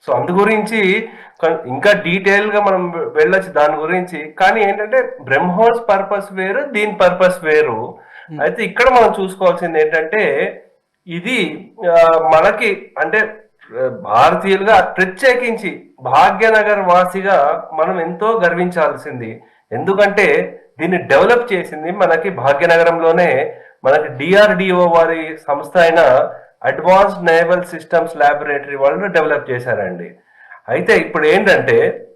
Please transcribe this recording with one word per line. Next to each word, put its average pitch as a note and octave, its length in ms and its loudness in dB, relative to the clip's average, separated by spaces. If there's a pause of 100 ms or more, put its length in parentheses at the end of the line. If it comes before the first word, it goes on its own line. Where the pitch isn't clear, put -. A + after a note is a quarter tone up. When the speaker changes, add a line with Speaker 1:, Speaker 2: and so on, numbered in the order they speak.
Speaker 1:
So, C3 80 0
అందు B2 140 -4
గురించి G#3 760 0 (320)
కొం-, E3 260 -2
ఇంకా C3+ 260 0
డీటెయిల్ G3 600 0
గా G#3 80 2
మనం F#3 300 0
వె-, D#3+ 180 -6
వెళ్ళొచ్చు F3 440 0
దాని D3+ 240 2
గురించి. D#3 540 -6
కానీ G3 320 0
ఏంటంటే, G#3 600 -2
బ్రహ్మోస్ F#3 680 0
పర్పస్ G3 440 -2
వేరు, G3 320 -4
దీని G#3+ 300 -4
పర్పస్ F3+ 500 0
వేరు. D3+ 540 -2 (340)
Speaker 2:
Hmm. D3+ 100 -6
Speaker 1:
అయితే E3+ 220 -4
ఇక్కడ A#3 240 0
మనం G#3+ 360 2
చూసుకోవాల్సింది F3+ 580 -2
ఏంటంటే, D#3+ 400 -2 (840)
ఇది, F3 640 -6 (180)
ఆ, E3 280 6 (160)
మనకి, G3+ 640 0
అంటే, F#3 460 -4 (360)
ఆ, C3 80 -2
భారతీయులుగా, F3 960 2
ప్రత్యేకించి A3 1040 -4 (120)
భాగ్యనగర్ G3+ 760 2
వాసిగా F3+ 960 0
మనం E3 260 -2
ఎంతో F#3 400 -2
గర్వించాల్సింది. D#3 1000 -4 (300)
ఎందుకంటే, F#3 880 0 (200)
దీన్ని F3 180 -2
డెవలప్ F#3+ 540 2
చేసింది E3+ 380 -6
మనకి F3+ 400 0
భాగ్యనగరంలోనే, E3 1300 2 (280)
మనకి D3 240 2
డిఆర్డిఓ F3+ 800 2
వారి E3 500 0 (100)
సంస్థ D3 280 -4
అయిన D#3+ 540 4 (340)
అడ్వాన్స్డ్ F3+ 600 2
నేవల్ F3 400 2
సిస్టమ్స్ E3 520 -4
ల్యాబొరేటరీ D3 600 0
వాళ్ళు C#3+ 300 0
డెవలప్ D3+ 440 -2
చేశారండి. G2+ 640 -6 (540)
అయితే F3 300 0
ఇప్పుడు D#3+ 280 -2
ఏంటంటే D#3+ 880 2